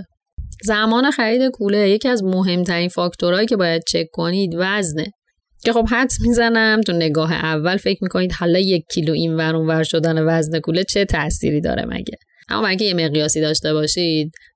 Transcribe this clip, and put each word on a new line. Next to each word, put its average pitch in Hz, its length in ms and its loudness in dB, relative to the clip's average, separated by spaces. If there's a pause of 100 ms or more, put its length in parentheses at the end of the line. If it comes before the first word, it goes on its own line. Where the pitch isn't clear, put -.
(640)
زمان 220 480 2
خرید 254 400 0
کوله 202 380 0
یکی 220 180 2
از 240 160 0
مهمترین 180 680 0
فاکتورهایی 175 580 0
که 226 100 0
باید 165 300 0
چک 165 240 -2
کنید 175 460 -2
وزنه، 180 480 -2 (580)
که 226 100 2
خب 226 180 2
حدس 247 300 0
می‌زنم 226 600 4
تو 202 120 0
نگاه 160 400 0
اول 160 440 -2
فکر 196 240 -2
می‌کنید 185 300 -2
"حالا 175 280 0
یک 190 240 0 (100)
کیلو 160 200 0
این 160 220 0
ور 160 200 0
اون 160 120 0
ور 160 160 2
شدن 160 540 2
وزن 156 220 -2
کوله 165 240 0
چه 196 220 0
تأثیری 151 560 -2
داره - 240 -2
مگه؟" - 320 -8 (320)
اما 214 180 -2
اگه 190 180 0
یه 196 80 0
مقیاسی 151 480 0
داشته 156 320 0
باشید، 156 580 0 (240)